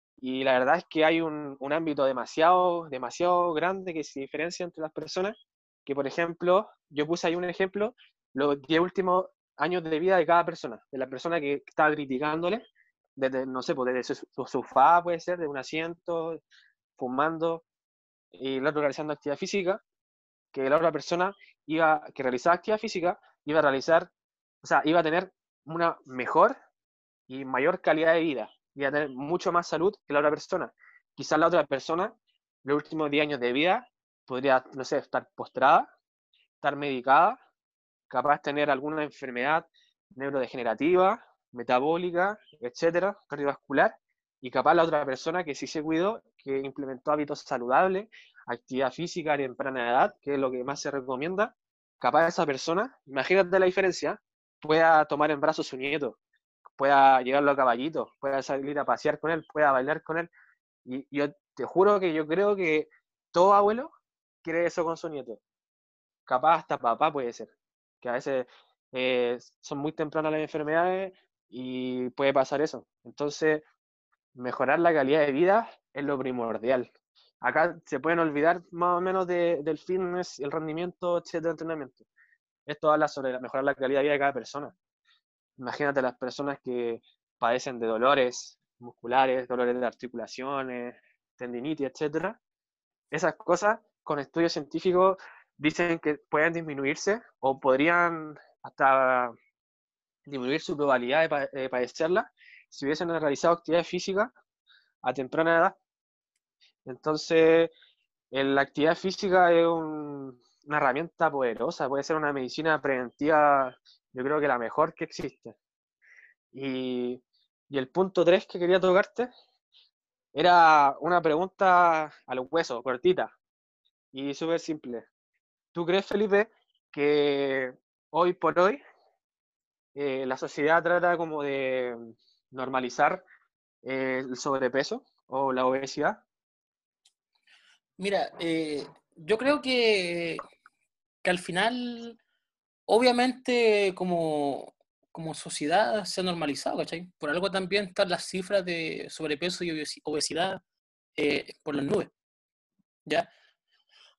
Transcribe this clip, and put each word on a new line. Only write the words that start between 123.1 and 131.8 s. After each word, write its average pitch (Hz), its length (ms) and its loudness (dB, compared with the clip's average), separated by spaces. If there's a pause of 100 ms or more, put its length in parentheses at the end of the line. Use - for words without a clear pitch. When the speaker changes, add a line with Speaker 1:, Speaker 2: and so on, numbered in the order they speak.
Speaker 1:
y 139 220 -8
súper 165 260 -2
simple. 135 460 -8 (680)
¿Tú 170 120 -6
crees, 190 200 0
Felipe, 202 460 0 (400)
que 139 800 0 (380)
hoy 180 220 2
por 156 260 0
hoy, 208 220 2 (1120)
eh, 135 320 -2
la 127 120 -4
sociedad 160 460 2
trata 175 340 2
como 156 260 -6
de 131 520 -4 (560)